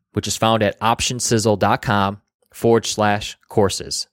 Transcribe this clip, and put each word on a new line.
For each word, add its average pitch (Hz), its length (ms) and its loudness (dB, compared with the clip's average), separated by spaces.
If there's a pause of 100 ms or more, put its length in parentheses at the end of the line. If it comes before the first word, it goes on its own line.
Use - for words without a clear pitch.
(140)
which 107 140 -4
is 104 100 -4
found 113 260 2
at - 160 -2
optionsizzle 113 800 0
dot 104 220 2
com 101 400 0 (320)
forward 113 320 2
slash 104 520 -2 (120)
courses. - 640 -2